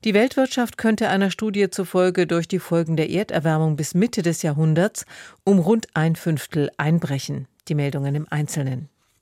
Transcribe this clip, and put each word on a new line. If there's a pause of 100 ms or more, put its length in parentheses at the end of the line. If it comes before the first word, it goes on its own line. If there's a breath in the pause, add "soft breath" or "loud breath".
Die
Weltwirtschaft
könnte
einer
Studie
zufolge
durch
die
Folgen
der
Erderwärmung
bis
Mitte
des
Jahrhunderts (380 loud breath)
um
rund
ein
Fünftel
einbrechen. (220)
Die
Meldungen
im
Einzelnen. (340)